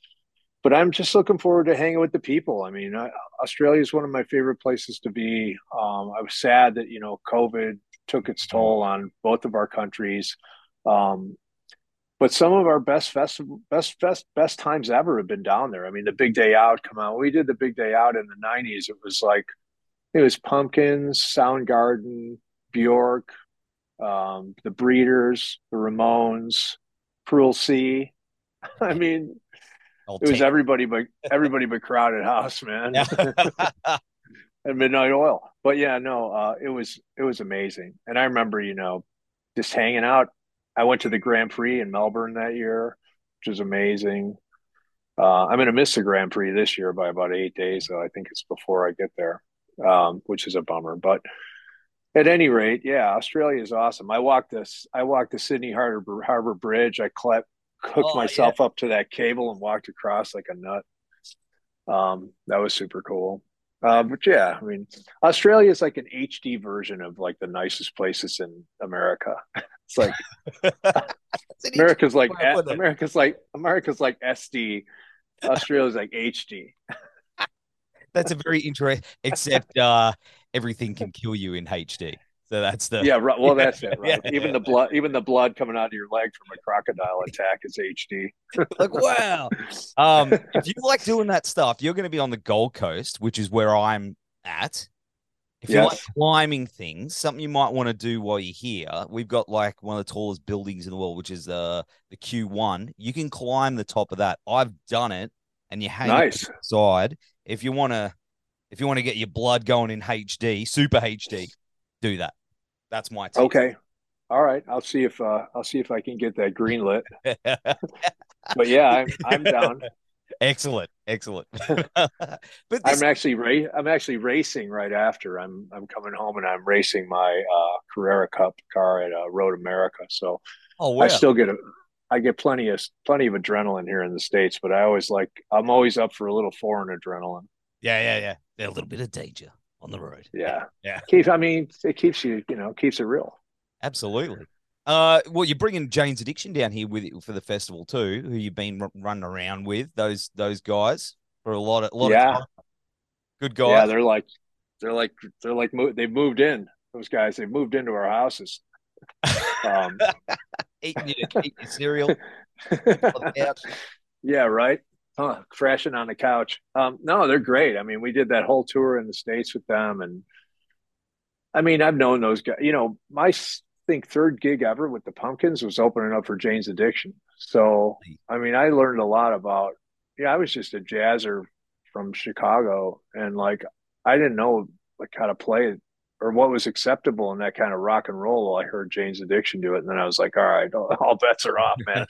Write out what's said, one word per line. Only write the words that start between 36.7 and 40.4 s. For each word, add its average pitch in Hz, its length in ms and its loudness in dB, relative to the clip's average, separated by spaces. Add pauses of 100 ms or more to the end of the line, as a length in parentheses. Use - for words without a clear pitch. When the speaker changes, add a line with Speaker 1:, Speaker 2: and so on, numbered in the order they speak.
Speaker 1:
it 135 60 -4
was 127 160 -2
amazing. 98 560 -8 (100)
And 117 140 -4
I 131 60 4
remember, 113 360 0
you 98 140 -6
know, 92 280 -6 (520)
just - 180 -4
hanging 117 300 0
out. 127 240 4 (500)